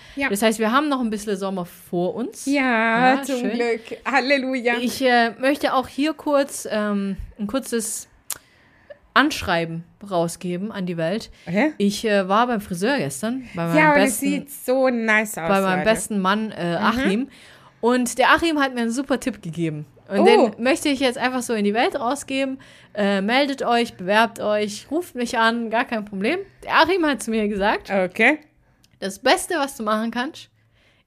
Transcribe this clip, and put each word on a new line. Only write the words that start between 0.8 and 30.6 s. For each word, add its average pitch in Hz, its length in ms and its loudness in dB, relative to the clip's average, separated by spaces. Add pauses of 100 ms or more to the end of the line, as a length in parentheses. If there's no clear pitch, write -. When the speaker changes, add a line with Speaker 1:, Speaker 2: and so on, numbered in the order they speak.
Speaker 2:
noch 277 140 0
ein 220 80 -2
bisschen 208 260 -4
Sommer 190 300 -6
vor 175 480 -4
uns. 277 320 -8
Speaker 1:
Ja, 254 720 2
Speaker 2:
Ja, 277 60 -2
Speaker 1:
zum 254 180 -4
Speaker 2:
schön. 208 120 -2
Speaker 1:
Glück. 233 300 -2 (280)
Halleluja. 262 680 0
Speaker 2:
Ich, 247 220 -2
äh, 240 360 4
möchte 277 360 0
auch 254 140 0
hier 302 260 -2
kurz, 285 560 -2
ähm, 202 480 -2 (200)
ein 208 80 -6
kurzes 233 600 -6 (1040)
Anschreiben 170 680 0 (260)
rausgeben 180 600 -2
an 190 160 -6
die 170 100 -4
Welt. 170 340 -4 (160)
Speaker 1:
Hä? 226 320 2
Speaker 2:
Ich, 202 260 0
äh, 202 240 2
war 220 180 4
beim 233 140 -2
Friseur 208 380 -2
gestern, 220 540 -6
bei 170 140 -4
meinem 170 100 2
Speaker 1:
Ja, 311 180 6
und - 40 6
es 285 60 6 (160)
Speaker 2:
besten, 277 60 -2
Speaker 1:
sieht 285 260 -4
so 262 380 0
nice 220 480 0
aus, 165 100 -4
Speaker 2:
bei 196 120 4
meinem 185 200 2
Speaker 1:
Leute. 214 100 2
Speaker 2:
besten 214 300 0
Mann, 208 320 0
äh, 170 260 -2
Speaker 1:
Mhm. 202 60 0
Speaker 2:
Achim. 233 440 0 (520)
Und 247 380 0
der 254 120 6
Achim 320 300 4
hat 269 140 0
mir 240 80 -2
einen 226 100 -2
super 262 260 -2
Tipp - 240 -6
gegeben. 156 440 -6 (220)
Und 202 120 0
Speaker 1:
Oh. 330 40 6
Speaker 2:
den 285 380 6
möchte 302 260 2
ich 269 120 0
jetzt 247 180 0
einfach 254 240 -2
so 240 120 -4
in 208 100 0
die 202 100 2
Welt 285 240 0
rausgeben. 269 640 -4 (340)
Äh, 202 260 0
meldet 269 440 0
euch, 233 300 0
bewerbt 214 460 0
euch, 208 480 -2
ruft 330 280 -4
mich 240 200 -4
an, 226 320 2
gar 220 160 0
kein 220 200 -6
Problem. 208 340 -2 (240)
Der - 140 -4
Achim 330 280 4
hat 285 160 0
zu 220 120 -6
mir 214 160 0
gesagt, 214 420 -2
Speaker 1:
Okay. 202 480 2 (640)
Speaker 2:
Das 190 200 -8
Beste, 359 380 0
was 277 180 -4
du 226 80 -10
machen 220 260 -2
kannst, 247 400 -8 (560)